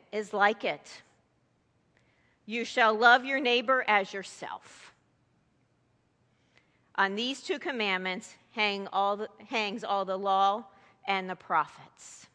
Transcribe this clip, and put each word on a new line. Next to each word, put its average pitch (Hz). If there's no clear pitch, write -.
is 208
like 208
it. -
You 226
shall 226
love 240
your 269
neighbor 247
as 202
yourself. -
On 196
these 240
two 320
commandments 190
hang 202
all 202
the, 214
hangs 214
all 196
the 190
law 196
and 190
the 180
prophets." -